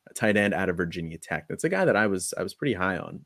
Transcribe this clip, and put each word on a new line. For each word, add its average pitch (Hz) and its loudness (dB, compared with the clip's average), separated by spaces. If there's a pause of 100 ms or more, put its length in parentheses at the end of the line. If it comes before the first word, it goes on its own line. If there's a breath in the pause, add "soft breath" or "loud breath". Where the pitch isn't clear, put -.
(140)
tight 107 2
end 101 4
out 92 0
of 87 0
Virginia 85 -4
Tech. - -6
That's 98 -4
a 160 0
guy 185 0
that 120 4
I 107 6
was, 95 -2
I - -4
was 95 -6
pretty 139 -2
high 92 0
on, - -10